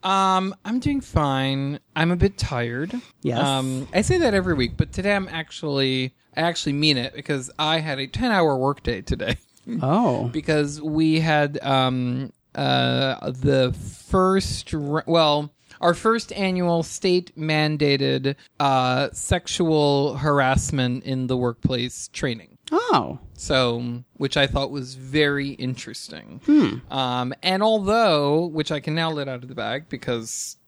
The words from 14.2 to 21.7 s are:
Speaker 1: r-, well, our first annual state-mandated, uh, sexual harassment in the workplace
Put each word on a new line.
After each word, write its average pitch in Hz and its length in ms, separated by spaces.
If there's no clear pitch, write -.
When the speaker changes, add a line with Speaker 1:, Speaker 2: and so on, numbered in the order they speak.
Speaker 1:
r-, 147 320
well, 151 460
our 170 120
first 220 380
annual 180 520
state-mandated, 151 1500
uh, 131 500
sexual 151 1040
harassment 131 880
in 131 240
the 127 80
workplace 123 760